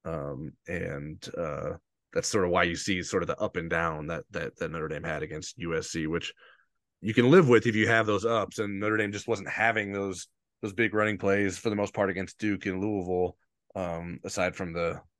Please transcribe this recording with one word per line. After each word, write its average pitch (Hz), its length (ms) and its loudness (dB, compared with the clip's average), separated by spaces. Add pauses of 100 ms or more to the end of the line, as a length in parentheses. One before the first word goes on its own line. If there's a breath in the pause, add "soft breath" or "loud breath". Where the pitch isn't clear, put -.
Um, 76 480 -6 (140)
and, 85 560 -6 (140)
uh, 73 360 -4 (380)
that's - 160 -2
sort 101 160 2
of 90 60 2
why 87 140 4
you 87 120 0
see 90 280 -2
sort 92 180 0
of 85 60 -2
the 80 120 -4
up 104 160 -4
and 82 140 -4
down 82 380 -2
that, 82 240 -6
that, - 260 -8
that 82 140 -4
Notre 80 160 -6
Dame 76 160 -6
had 78 180 -4
against 78 380 -10
U 82 180 -2
S 80 120 -4
C, 80 180 -2
which 82 260 -4 (680 soft breath)
you 107 120 -2
can 123 160 6
live 165 180 10
with 117 200 8
if 110 80 2
you 107 120 4
have 113 200 4
those 104 180 2
ups, 107 320 0
and 101 220 -4
Notre 107 180 0
Dame 104 140 0
just 101 160 -6
wasn't 101 200 -2
having 107 460 0
those, 98 340 -4 (360)
those 104 100 -6
big 107 220 2
running 107 240 2
plays 98 400 2
for 117 100 -2
the 107 60 0
most 101 180 -2
part 101 160 2
against 92 300 -6
Duke 101 260 -2
and 92 160 -2
Louisville, 90 560 -2 (380)
um, 85 480 -6
aside 92 320 -2
from 87 180 -6
the 85 260 -2 (200)